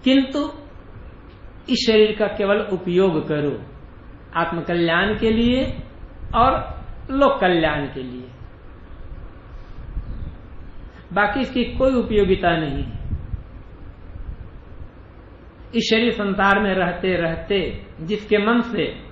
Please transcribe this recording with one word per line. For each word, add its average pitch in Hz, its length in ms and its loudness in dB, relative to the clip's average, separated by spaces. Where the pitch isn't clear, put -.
किंतु 269 360 4
इस 240 160 2
शरीर 214 320 6
का 208 80 2
केवल 208 240 2
उपयोग 175 560 2
करो 147 300 0
आत्मकल्याण 170 840 0
के 226 120 2
लिए 240 340 4
और 254 180 6
लोक 269 300 4
कल्याण 160 460 4
के 131 160 -8
लिए, 127 260 -10
बाकी 208 280 2
इसकी 247 240 0
कोई 262 200 4
उपयोगिता 190 600 4
नहीं 139 260 -2
है। - 200 -8
इस 220 140 2
शरीर 226 220 4
संसार 196 480 2
में 202 140 2
रहते 180 420 0
रहते 165 420 0
जिसके 208 380 2
मन 233 220 4
से 190 260 -2